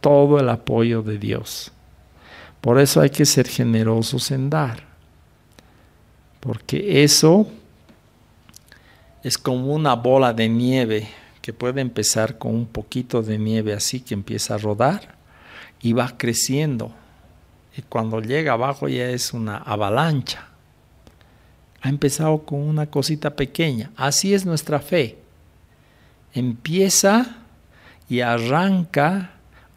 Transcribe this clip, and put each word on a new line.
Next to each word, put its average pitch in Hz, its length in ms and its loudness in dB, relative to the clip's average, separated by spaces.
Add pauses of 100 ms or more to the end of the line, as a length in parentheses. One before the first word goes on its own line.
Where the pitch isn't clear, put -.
todo 143 380 6
el 131 100 2
apoyo 117 540 0
de 107 160 -6
Dios. - 540 -8 (880)
Por 120 200 4
eso 143 200 4
hay 143 100 6
que 147 140 0
ser 131 240 2
generosos 113 840 0
en 135 200 -4
dar. 143 320 -4 (1600)
Porque 143 640 0
eso 160 460 6 (1700)
es 127 140 -4
como 127 380 -2
una 151 200 2
bola 123 380 4
de 113 160 2
nieve 117 600 0 (340)
que 117 100 -10
puede 127 280 -4
empezar 110 580 -2
con 113 160 -4
un 117 120 -2
poquito 123 560 -4
de 107 160 -4
nieve 107 340 0
así 104 280 -4
que 123 140 -8
empieza 107 400 -6
a 107 40 -2
rodar 113 580 -2 (640)
y 117 120 0
va 123 240 -2
creciendo. 120 760 -2 (840)
Y 120 60 -12
cuando 110 380 -4
llega 135 320 -2
abajo 135 360 -2
ya 123 200 -4
es 123 240 -6
una 110 260 -6
avalancha. 120 880 -2 (1300)
Ha 135 80 -6
empezado 147 560 0
con 143 160 -6
una 151 260 -2
cosita 147 500 -4
pequeña. 131 600 -4
Así 143 380 0
es 190 100 0
nuestra 156 360 -2
fe. 147 380 -2 (1160)
Empieza 185 1040 0 (720)
y 123 120 -2
arranca 160 1120 0 (440)